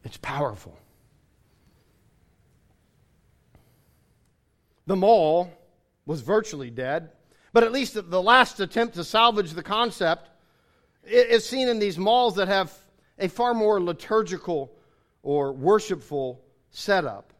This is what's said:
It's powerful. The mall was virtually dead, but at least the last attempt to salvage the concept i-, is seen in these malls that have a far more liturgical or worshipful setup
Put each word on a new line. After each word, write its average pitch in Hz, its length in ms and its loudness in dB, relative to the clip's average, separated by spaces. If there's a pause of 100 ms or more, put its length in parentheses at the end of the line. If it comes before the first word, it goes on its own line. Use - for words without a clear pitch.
It's - 140 -16
powerful. 135 600 -8 (4000)
The 185 80 0
mall 180 560 4 (560)
was 151 140 -6
virtually 156 480 -2
dead, 131 420 -8 (440)
but 233 100 6
at 226 80 -2
least 262 220 -4
the 180 280 -4
last 233 380 4
attempt 233 340 -4
to 170 80 -8
salvage 208 500 0
the 165 100 -12
concept 196 680 -2 (760)
i-, - 40 -20
is 233 380 4
seen 262 180 -2
in 233 120 0
these 196 200 -2
malls 220 380 2
that 190 100 0
have 190 260 0 (460)
a 196 80 -2
far 240 280 -2
more 214 260 2
liturgical 175 920 -4 (520)
or 139 300 -2
worshipful 143 920 -2 (260)
setup 151 680 -4